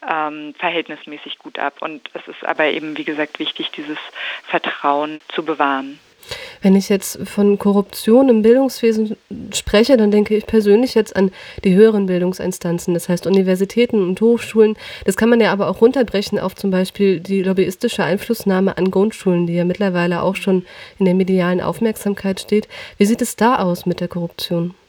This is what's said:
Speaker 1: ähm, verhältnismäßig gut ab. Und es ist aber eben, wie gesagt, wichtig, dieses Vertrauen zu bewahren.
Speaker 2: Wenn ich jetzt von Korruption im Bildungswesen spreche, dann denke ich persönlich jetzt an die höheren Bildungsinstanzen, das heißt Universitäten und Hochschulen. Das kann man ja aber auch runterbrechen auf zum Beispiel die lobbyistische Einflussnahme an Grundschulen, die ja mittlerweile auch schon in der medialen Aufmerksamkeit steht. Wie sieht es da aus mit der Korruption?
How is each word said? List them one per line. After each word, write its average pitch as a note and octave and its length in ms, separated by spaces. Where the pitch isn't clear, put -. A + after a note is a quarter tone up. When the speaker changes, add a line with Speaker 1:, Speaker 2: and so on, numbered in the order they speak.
Speaker 1:
ähm, D3+ 480
verhältnismäßig D3+ 800
gut - 220
ab. C#3+ 220
Und D#3 340
es E3+ 120
ist - 160
aber D#3 220
eben, D3+ 320
wie D3+ 60
gesagt, D3+ 340
wichtig, D#3 400
dieses D3+ 220
Vertrauen D3+ 720
zu F3+ 60
bewahren. - 0
Speaker 2:
Wenn F#3+ 160
ich G3 100
jetzt G3+ 400
von G3+ 320
Korruption G#3+ 720
im A3 120
Bildungswesen A3+ 760
spreche, A#3 440
dann G#3 140
denke G#3 260
ich G#3+ 100
persönlich A3 480
jetzt A3 180
an F#3+ 160
die F#3 100
höheren G#3+ 300
Bildungsinstanzen, F3+ 880
das E3+ 160
heißt F3 180
Universitäten F#3+ 760
und F#3 200
Hochschulen. A3 560
Das F#3+ 120
kann A3+ 120
man A#3 120
ja G3 100
aber G3 180
auch F#3+ 120
runterbrechen A3+ 580
auf - 160
zum G3 160
Beispiel F#3 480
die F#3+ 240
lobbyistische F#3+ 640
Einflussnahme F#3+ 720
an F#3 140
Grundschulen, F#3+ 540
die E3+ 100
ja F3 100
mittlerweile F3+ 580
auch F#3+ 140
schon F#3 280
in G3 60
der F3+ 100
medialen F#3 440
Aufmerksamkeit G3+ 800
steht. G#3+ 300
Wie G3+ 80
sieht A3+ 160
es A#3 140
da B3 220
aus F3+ 280
mit F3 140
der F3 80
Korruption? F3 680